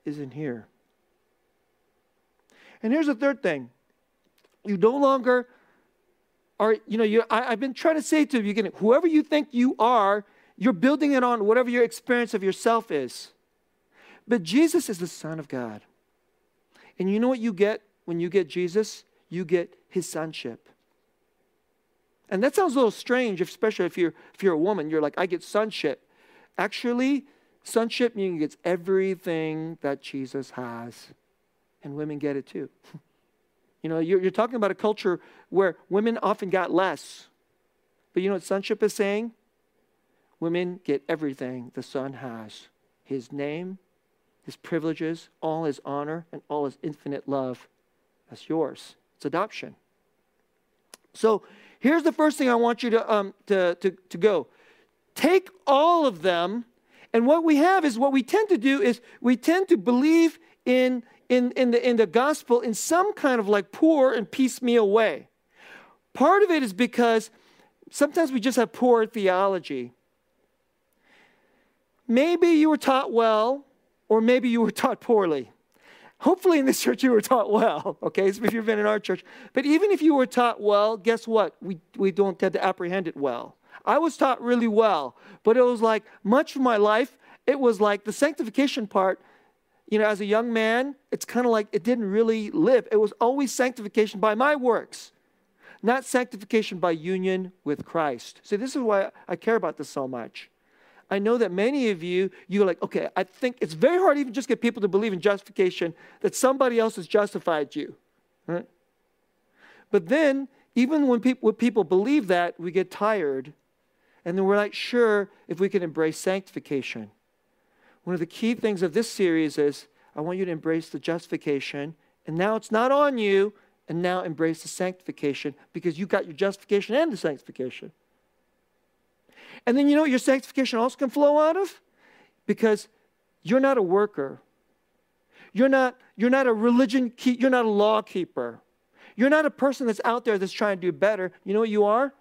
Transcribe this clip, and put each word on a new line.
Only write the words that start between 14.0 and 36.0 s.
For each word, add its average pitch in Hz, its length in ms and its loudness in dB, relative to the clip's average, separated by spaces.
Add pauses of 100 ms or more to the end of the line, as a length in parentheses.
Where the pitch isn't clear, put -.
But 226 160 0
Jesus 285 460 2
is 185 100 -6
the 175 80 -6
Son 160 320 -12
of 156 80 -14
God. 117 340 -10 (1160)
And 185 100 -2
you 202 100 0
know 240 80 2
what 254 120 0
you 220 140 -4
get 202 280 -2 (240)
when 170 140 -6
you 175 100 -4
get 180 180 0
Jesus? 180 560 -4 (260)
You 175 160 -6
get 170 300 -2 (140)
his 180 180 -6
sonship. 156 600 -12 (1600)
And 196 140 -2
that 285 120 0
sounds 370 180 2
a - 20 -4
little 247 160 4
strange, 240 500 -2
if, 180 80 -6
especially 214 360 -2
if 165 120 -8
you're, 170 160 0 (200)
if - 100 -8
you're 190 100 2
a 156 40 0
woman, 170 320 -2
you're 156 120 0
like, 147 160 -2
"I 185 80 0
get 170 180 -6
sonship." 208 640 -4 (500)
Actually, 247 680 -2 (380)
sonship 233 520 -2
means 185 260 -4
it's 147 220 -4
everything 170 1200 -4
that 139 200 -6
Jesus 135 500 -10
has. 117 560 -14 (760)
And 143 120 -14
women 151 220 -8
get 143 180 -4
it 135 120 -8
too. 156 220 -12 (240)
<laughs> 156 60 -18 (840)
You 160 60 -6
know, 160 100 -2
you're, 175 200 2
you're 185 120 0
talking 233 240 -2
about 202 160 -2
a 185 40 -8
culture 208 440 -2 (300)
where 180 280 0 (140)
women 220 320 0